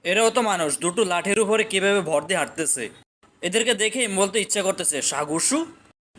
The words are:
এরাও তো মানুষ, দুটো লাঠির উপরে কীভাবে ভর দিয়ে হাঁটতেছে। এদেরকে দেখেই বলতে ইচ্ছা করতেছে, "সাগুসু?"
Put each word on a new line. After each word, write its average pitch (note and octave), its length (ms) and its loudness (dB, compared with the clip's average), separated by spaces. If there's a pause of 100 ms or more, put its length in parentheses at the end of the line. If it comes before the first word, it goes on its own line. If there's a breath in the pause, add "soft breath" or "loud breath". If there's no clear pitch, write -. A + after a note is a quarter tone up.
এরাও G#3+ 260 4
তো A#3 120 2
মানুষ, F3 360 0
দুটো F3 260 0
লাঠির F#3 360 0
উপরে G#3+ 240 2
কীভাবে G3 360 2
ভর D3+ 220 -2
দিয়ে F3 160 -2
হাঁটতেছে। C3+ 520 -2 (500)
এদেরকে A3 340 0
দেখেই G#3+ 340 0
বলতে G3 320 0
ইচ্ছা G3+ 220 -2
করতেছে, F3 400 -2
"সাগুসু?" D#3+ 640 -2 (520)